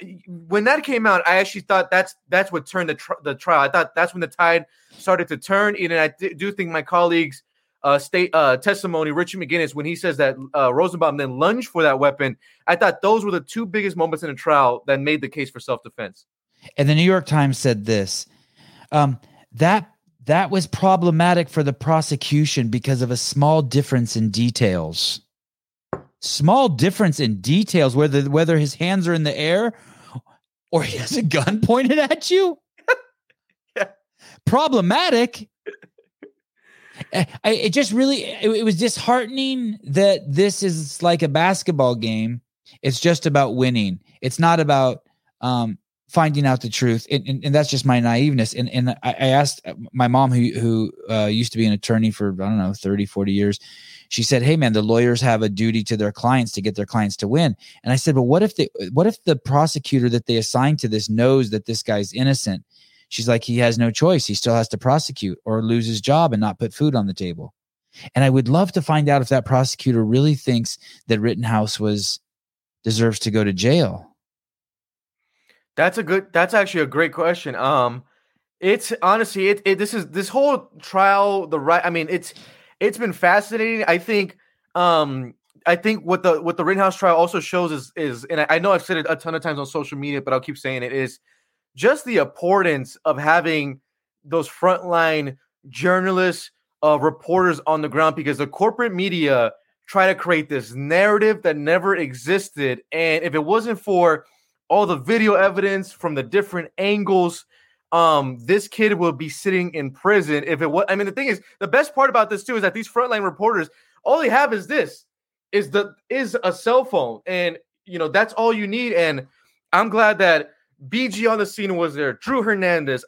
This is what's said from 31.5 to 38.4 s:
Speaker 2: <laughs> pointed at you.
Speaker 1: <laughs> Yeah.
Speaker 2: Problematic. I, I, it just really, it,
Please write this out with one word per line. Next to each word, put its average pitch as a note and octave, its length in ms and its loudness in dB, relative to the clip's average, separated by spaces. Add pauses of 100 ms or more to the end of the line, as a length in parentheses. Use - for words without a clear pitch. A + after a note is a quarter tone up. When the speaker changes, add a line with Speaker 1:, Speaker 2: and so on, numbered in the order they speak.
Speaker 2:
<laughs> - 40 2
pointed B3+ 340 2
at D4+ 320 -2
you. F#4 260 2 (300)
Speaker 1:
<laughs> B4+ 80 2 (800)
Yeah. G3+ 120 -4 (580)
Speaker 2:
Problematic. A#3+ 1040 0 (1600)
I, F3 120 0 (180)
I, G#3+ 100 2
it G#3+ 200 -2
just A#3 200 0
really, C4+ 300 0
it, G#3+ 260 -4